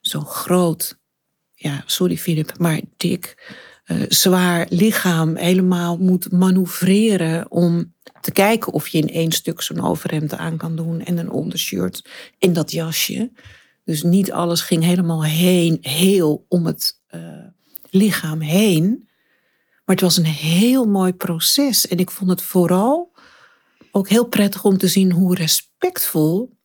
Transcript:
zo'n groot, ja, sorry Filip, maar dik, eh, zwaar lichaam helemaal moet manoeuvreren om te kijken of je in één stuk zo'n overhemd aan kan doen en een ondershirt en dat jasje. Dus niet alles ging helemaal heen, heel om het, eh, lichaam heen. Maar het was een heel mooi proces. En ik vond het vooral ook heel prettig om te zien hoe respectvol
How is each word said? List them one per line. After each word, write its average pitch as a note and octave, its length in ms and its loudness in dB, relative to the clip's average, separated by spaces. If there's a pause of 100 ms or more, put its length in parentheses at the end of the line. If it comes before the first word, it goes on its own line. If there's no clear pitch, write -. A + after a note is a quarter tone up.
zo'n D3+ 240 -6
groot, - 720 -2 (560)
ja, C#3+ 320 -8
sorry F3 320 0
Filip, D#3 400 -4
maar E3 220 -2 (180)
dik, - 560 -6 (300)
eh, - 140 -4 (100)
zwaar F3+ 640 2
lichaam F3 680 2
helemaal F3 640 0
moet F3+ 340 0
manoeuvreren F#3 1200 2
om E3+ 420 0 (280)
te - 100 -6
kijken A3 420 2
of - 140 -4
je - 100 -2
in D#3 120 0
één E3 220 -2
stuk - 300 -6
zo'n E3+ 220 -6
overhemd D#3 500 -4
aan E3 240 -6
kan E3 180 -6
doen E3 300 -6
en F3 120 -2
een E3+ 140 -6
ondershirt F#3 800 -6 (300)
en F3+ 140 2
dat D#3 180 -2
jasje. E3 600 -6 (520)
Dus D3+ 200 -4
niet F3+ 280 2
alles E3+ 300 -2
ging E3 220 -2
helemaal E3+ 400 0
heen, E3+ 580 2
heel E3 680 2
om F3 180 0
het, - 420 -4
eh, E3 140 -16 (680)
lichaam F3+ 500 0
heen. F3+ 680 2 (800)
Maar F#3+ 100 2
het F#3+ 60 -2
was F3+ 160 2
een E3 80 2
heel F3 600 2
mooi F#3+ 280 2
proces. F#3 720 0
En F3 100 -2
ik F#3 140 0
vond F#3 180 -4
het F3+ 120 0
vooral G3 720 2 (760)
ook G3 180 -2
heel A#3 180 4
prettig G3+ 360 0
om F#3+ 140 4
te F#3+ 100 0
zien F#3 240 2
hoe F3+ 240 2
respectvol F3+ 1300 -2